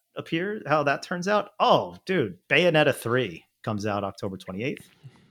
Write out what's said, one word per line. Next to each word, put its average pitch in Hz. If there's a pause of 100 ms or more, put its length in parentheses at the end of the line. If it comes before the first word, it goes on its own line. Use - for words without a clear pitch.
(160)
appear, 185
how 147
that 139
turns 175
out. 208 (100)
Oh, 123 (100)
dude, 135 (120)
Bayonetta 151
three 117 (180)
comes 107
out 101
October 95
twenty-eighth. 95 (420)